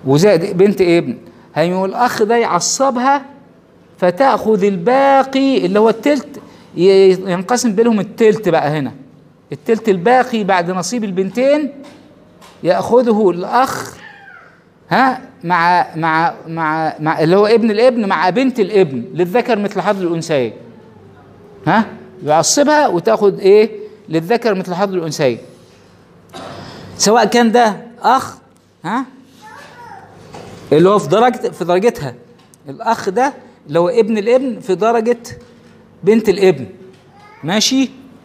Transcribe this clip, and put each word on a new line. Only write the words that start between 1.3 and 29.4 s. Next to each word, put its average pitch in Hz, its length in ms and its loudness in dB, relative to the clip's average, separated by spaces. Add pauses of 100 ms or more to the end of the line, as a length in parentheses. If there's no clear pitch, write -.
هيقوم 180 300 -2
الأخ 349 380 -2
ده 220 140 2
يعصبها 254 880 0 (720)
فتأخذ 185 680 0
الباقي 269 1000 2
اللي 196 120 0
هو 220 100 4
التلت، 247 520 -2 (360)
ي-، 190 340 6
ينقسم 190 640 -2
بينهم 226 260 2
التلت 214 480 0
بقى 151 200 0
هنا، 143 240 -4 (600)
التلت 220 360 -2
الباقي 226 560 2
بعد 180 260 0
نصيب 185 340 -4
البنتين 240 680 -2 (920)
يأخذه 208 680 2
الأخ، 208 680 -4 (920)
ها، 226 300 0 (240)
مع، 175 420 2 (100)
مع، 160 380 0 (120)
مع، 160 540 -4
مع 151 200 -2
اللي 165 160 2
هو 208 100 4
ابن 220 240 2
الابن 226 360 2
مع 185 240 0
بنت 247 300 -2
الابن، 170 440 -2 (100)
للذكر 202 440 -2
مثل 196 220 -6
حظ 190 220 -4
الأنثيين. 156 500 -2 (1120)
ها؟ 208 200 2 (380)
يعصبها 269 640 2
وتاخد 196 520 0
إيه؟ 214 300 4 (380)
للذكر 196 460 -2
مثل 180 200 -6
حظ 196 200 -4
الأنثيين. 147 440 -2 (1600)
سواء 220 260 2
كان 233 280 2
ده 226 240 2 (260)
أخ، 247 340 0 (480)
ها؟ 233 200 -4 (1700)